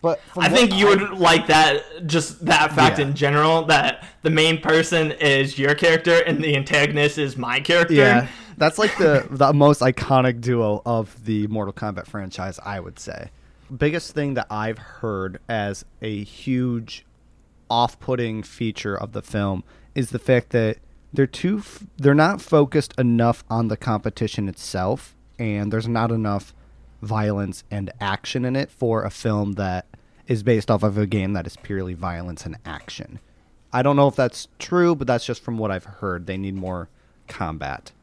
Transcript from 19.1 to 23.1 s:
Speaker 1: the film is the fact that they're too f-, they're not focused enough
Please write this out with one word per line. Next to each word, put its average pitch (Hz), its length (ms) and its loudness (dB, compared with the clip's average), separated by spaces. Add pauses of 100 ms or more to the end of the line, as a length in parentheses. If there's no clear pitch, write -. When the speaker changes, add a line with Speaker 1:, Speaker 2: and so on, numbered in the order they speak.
Speaker 1:
the 110 100 -8
film 98 400 -2 (320)
is 131 160 -4
the 123 80 -6
fact 123 320 0
that 110 260 0 (360)
they're 139 120 2
too 185 340 -2
f-, - 260 -16 (140)
they're 139 180 6
not 165 260 4
focused 147 560 2
enough 117 500 2